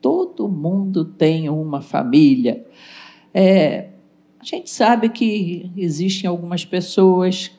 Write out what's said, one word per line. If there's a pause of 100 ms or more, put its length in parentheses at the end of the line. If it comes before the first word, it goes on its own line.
Todo
mundo
tem
uma
família. (720)
É, (520)
a
gente
sabe
que
existem
algumas
pessoas